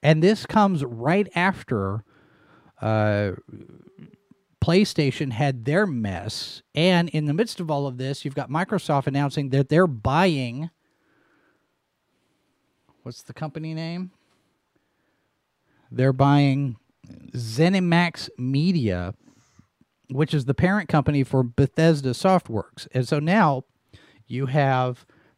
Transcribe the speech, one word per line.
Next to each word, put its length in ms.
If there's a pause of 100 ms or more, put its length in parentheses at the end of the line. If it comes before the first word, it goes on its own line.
And 220
this 240
comes 360
right 520
after, 680 (800)
uh, 520 (1300)
PlayStation 680
had 340
their 200
mess, 800 (100)
and 360
in 160
the 80
midst 260
of 100
all 160
of 120
this, 260
you've 120
got 140
Microsoft 560
announcing 440
that 200
they're 160
buying, 880 (2250)
what's 180
the 120
company 400
name? 380 (1800)
They're 220
buying 640 (540)
ZeniMax 1080
Media, 800 (920)
which 240
is 120
the 80
parent 340
company 360
for 200
Bethesda 680
Softworks. 840
And 140
so 120
now 460 (600)
you 180
have 600 (320)